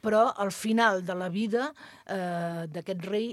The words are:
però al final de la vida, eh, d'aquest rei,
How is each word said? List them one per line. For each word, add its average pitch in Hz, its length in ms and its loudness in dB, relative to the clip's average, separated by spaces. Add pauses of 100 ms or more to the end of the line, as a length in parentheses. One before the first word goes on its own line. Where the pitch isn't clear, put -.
però 220 360 4
al 196 140 0
final 220 540 2
de 180 100 -4
la 180 140 -4
vida, 226 400 0 (380)
eh, 170 600 -4
d'aquest 175 380 -6
rei, 208 280 -2